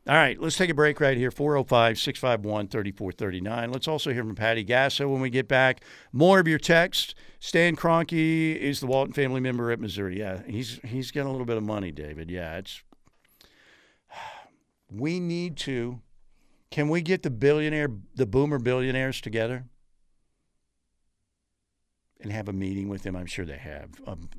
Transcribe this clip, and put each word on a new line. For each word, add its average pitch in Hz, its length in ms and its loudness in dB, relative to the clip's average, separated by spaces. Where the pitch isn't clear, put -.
All 131 60 2
right, 147 260 2
let's 160 160 -4
take 180 140 2
a 160 40 -2
break 151 260 2
right 139 160 4
here. 120 160 0
Four 147 240 0
oh 135 80 2
five, 117 340 4
six - 220 -4
five 117 240 0
one, 104 240 -2
thirty-four 101 420 -4
thirty-nine. 107 640 -6
Let's 131 160 -4
also 151 240 -2
hear 120 100 -2
from 110 140 -6
Patty 113 280 2
Gasso 135 460 2
when 135 100 0
we 131 100 -2
get 127 180 0
back. 131 340 4
More 175 260 8
of 180 80 6
your 156 140 2
text. - 560 2
Stan 170 340 4
Kroenke 160 840 2
is 139 220 -2
the 135 80 -4
Walton 135 260 2
family 131 280 0
member 123 320 0
at 113 80 -2
Missouri. 98 400 -4
Yeah, 95 260 -6
he's, 117 380 -6
he's 123 260 -6
got 143 160 -4
a 135 40 -4
little 131 140 -4
bit 117 120 -2
of 107 80 -2
money, 104 260 -4
David. 76 400 -10
Yeah, 87 280 -8
it's, - 260 -14
<sighs> - 40 -18
we 147 260 -4
need 175 380 -4
to, 123 440 -6
can 147 180 0
we 170 140 2
get 185 220 0
the 160 60 -2
billionaire, 147 580 2
the 131 120 0
boomer 139 340 2
billionaires 127 600 0
together 117 440 -4
and 101 120 -8
have 104 160 -6
a 104 40 -4
meeting 98 360 -4
with 98 140 -6
them? 95 120 -6
I'm 90 120 -8
sure 90 180 -8
they 73 140 -10
have. 73 320 -14
Um, 85 320 -10